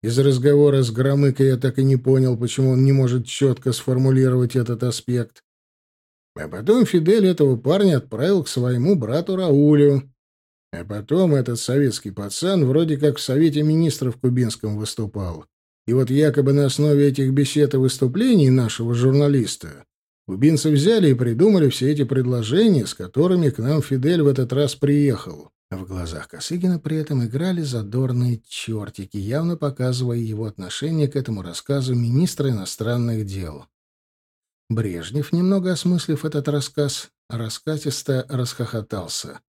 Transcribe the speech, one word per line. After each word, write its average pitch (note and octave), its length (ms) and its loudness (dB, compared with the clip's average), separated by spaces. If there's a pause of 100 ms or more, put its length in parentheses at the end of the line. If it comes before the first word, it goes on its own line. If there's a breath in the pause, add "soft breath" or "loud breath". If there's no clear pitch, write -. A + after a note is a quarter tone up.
Из A#2 160 0
разговора C#3 640 4
с A#2 80 0
Громыко C3+ 520 2
я C3+ 140 4
так B2+ 220 -2
и C3+ 60 2
не C3+ 120 4
понял, C3 400 2
почему B2 340 0
он C3 140 4
не C3+ 80 4
может B2+ 340 0
чётко C3 460 0
сформулировать B2+ 840 2
этот A#2+ 260 -2
аспект. B2 600 -4 (960)
А D#2 100 -10
потом G3 360 2
Фидель F#3+ 420 2
этого D3+ 300 2
парня F3+ 400 2
отправил D#3 480 -2
к - 40 -12
своему B2 460 0
брату D3+ 420 -2
Раулю. C#3+ 680 4 (680)
А E2+ 140 -12
потом C#3+ 500 0
этот A#2+ 240 0
советский B2+ 520 -2
пацан C#3+ 560 -2
вроде D3+ 320 2
как D3 180 2
в - 60 -10
Совете D3 400 2
Министров D3+ 560 0
кубинском A#2+ 580 -2
выступал. G2+ 680 -8 (400)
И A2+ 60 0
вот C3 180 2
якобы C#3 420 4
на C#3+ 140 4
основе C#3+ 420 4
этих C3+ 240 0
бесед C#3 420 2
и - 20 2
выступлений C3+ 760 2
нашего A#2+ 420 0
журналиста C3 920 0 (420)
кубинцы C#3+ 440 2
взяли D#3+ 400 4
и C3 40 4
придумали C3+ 560 2
все C3 220 -2
эти C#3+ 100 -2
предложения, B2+ 840 0
с - 80 -10
которыми D#3+ 560 0
к - 80 -8
нам C#3 240 0
Фидель D3+ 400 0
в C#3+ 40 4
этот C3 260 0
раз C#3 220 -2
приехал. C#3 760 -2 (200)
В F#2 140 -12
глазах E2+ 440 -10
Косыгина F3 520 -4
при D#3 160 -4
этом D3 280 -2
играли E3 380 -4
задорные B2 840 -2
чёртики, G#2 680 -10
явно D3 400 -4
показывая B2+ 640 -4
его A2 280 -6
отношение C#3+ 600 -4
к - 80 -4
этому A#2 280 -6
рассказу B2+ 520 -6
министра C3 560 0
иностранных A2+ 760 -4
дел. F#2 420 -10 (1040)
Брежнев, G#2+ 640 -6
немного F#3 400 0
осмыслив E3 520 -2
этот D#3 240 -4
рассказ, C#3+ 640 -4 (180)
раскатисто B2+ 1000 -8
расхохотался. A2+ 1120 -8 (140)